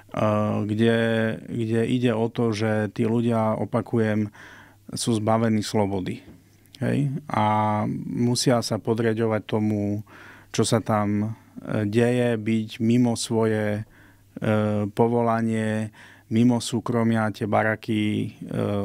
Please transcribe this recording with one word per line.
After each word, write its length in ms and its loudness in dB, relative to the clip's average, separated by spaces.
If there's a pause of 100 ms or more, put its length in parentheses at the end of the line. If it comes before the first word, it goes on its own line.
(640)
kde, 340 2 (460)
kde 380 -2 (100)
ide 240 2
o 160 0
to, 240 0
že 400 0
tí 80 0
ľudia, 560 0
opakujem, 720 0 (640)
sú 240 -2
zbavení 400 2
slobody. 640 -2 (580)
Hej? 320 0 (160)
A 160 0 (640)
musia 560 2
sa 160 -4
podriaďovať 640 0
tomu, 580 0 (460)
čo 160 0
sa 160 2
tam, 560 -2 (240)
e, 240 -4
deje, 500 2
byť 460 -2
mimo 340 4
svoje, 680 0
e, 1040 -2
povolanie, 1000 0 (400)
mimo 240 6
súkromia. 720 0
Tie 160 -6
baraky, 560 2
e, 280 0 (560)